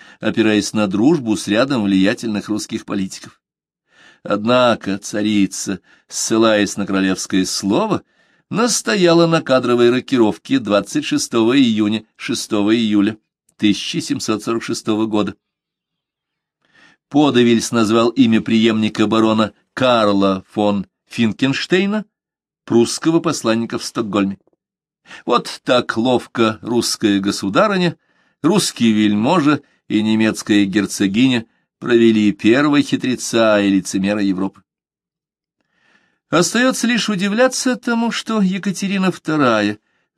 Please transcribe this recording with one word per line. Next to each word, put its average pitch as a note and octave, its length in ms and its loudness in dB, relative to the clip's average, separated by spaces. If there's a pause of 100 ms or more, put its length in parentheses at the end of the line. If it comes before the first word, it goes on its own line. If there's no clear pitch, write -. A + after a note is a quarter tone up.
(200)
опираясь G#2+ 520 0
на G#2+ 140 0
дружбу A2 500 0
с - 120 -8
рядом A#2+ 340 0
влиятельных G2+ 680 0
русских G#2+ 360 -8
политиков. - 560 -10 (840)
Однако G#2+ 760 0
царица, G#2 840 -2 (260)
ссылаясь A2 720 0
на G2+ 100 -6
королевское F#2+ 580 -2
слово, C3+ 600 -2 (460)
настояла F3+ 760 2
на E3 160 0
кадровой A#2+ 480 2
рокировке B2 680 0
двадцать G2+ 440 -2
шестого B2+ 540 0
июня, G#2+ 460 2 (100)
шестого A2 580 -2
июля G#2+ 440 2 (420)
тысяча A2 420 0
семьсот A2+ 420 -6
сорок A#2 220 -6
шестого A2 420 -4
года. G#2 300 -4 (1700)
Подавильс B2 640 2
назвал A#2 380 2
имя A2+ 320 2
преемника A2 680 0
барона A2 460 2 (200)
Карла G2+ 800 0
фон G2+ 360 -2 (200)
Финкенштейна, F3 960 -2 (600)
прусского C3 560 0
посланника A2+ 580 -4
в - 60 -10
Стокгольме. G2 540 -4 (880)
Вот - 360 -2
так B2 340 -2
ловко A#2 640 0
русская G#2+ 600 -2
государыня, E3 760 -2 (460)
русский D3 480 0
вельможа A#2 720 2 (260)
и G#2+ 160 -2
немецкая G#2+ 640 0
герцогиня G#2 800 0 (320)
провели A2+ 540 4
первого C#3+ 500 2
хитреца A2+ 800 0
и G2+ 100 0
лицемера G2 520 -2
Европы. F#2+ 420 -4 (1700)
Остается A3+ 580 0
лишь A#3 200 -2
удивляться G#3+ 680 0
тому, A#3 340 -2
что A3 320 -4
Екатерина F#3+ 680 -2
вторая A2+ 680 0 (400)